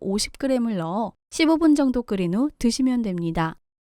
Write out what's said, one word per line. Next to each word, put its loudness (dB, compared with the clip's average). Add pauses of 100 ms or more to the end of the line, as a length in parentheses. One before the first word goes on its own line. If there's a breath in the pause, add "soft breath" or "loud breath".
오십 -4
그램을 -2
넣어 -4 (160)
십오 2
분 6
정도 2
끓인 -2
후 0 (100)
드시면 0
됩니다. -4 (300)